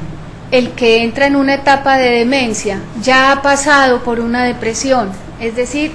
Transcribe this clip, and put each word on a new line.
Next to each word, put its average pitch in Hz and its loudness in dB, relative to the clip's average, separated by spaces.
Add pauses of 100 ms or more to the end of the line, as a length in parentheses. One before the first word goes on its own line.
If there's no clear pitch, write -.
(520)
el 247 2
que 233 2
entra 233 0
en 277 2
una 277 2
etapa 269 2
de 254 2
demencia 233 0 (220)
ya 262 4
ha 269 0
pasado 277 2
por 233 -2
una 233 -2
depresión, 240 -2 (300)
es 226 -6
decir, 294 -2